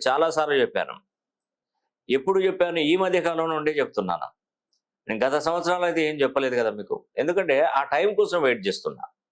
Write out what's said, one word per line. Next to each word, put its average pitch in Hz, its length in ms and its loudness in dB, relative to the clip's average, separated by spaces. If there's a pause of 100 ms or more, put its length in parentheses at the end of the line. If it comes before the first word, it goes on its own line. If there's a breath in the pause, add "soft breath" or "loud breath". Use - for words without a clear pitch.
చాలాసార్లు 147 480 2
చెప్పాను. 95 380 0 (1160)
ఎప్పుడు 190 300 2
చెప్పాను? 175 400 0
ఈ 156 160 2
మధ్య 185 260 2
కాలంలో 160 340 0
ఉండే 151 160 -2
చెప్తున్నాను. 98 680 -4 (720)
నేను 110 160 -2
గత 135 120 2
సంవత్సరాలు 170 480 0
అయితే 165 160 0
ఏం 151 200 -2
చెప్పలేదు 131 340 0
కదా 113 160 0
మీకు, 104 340 -8 (120)
ఎందుకంటే 156 440 2
ఆ 143 220 2
టైం 175 300 0
కోసం 175 280 0
వెయిట్ 120 260 0
చేస్తున్నా. 73 360 -6 (280)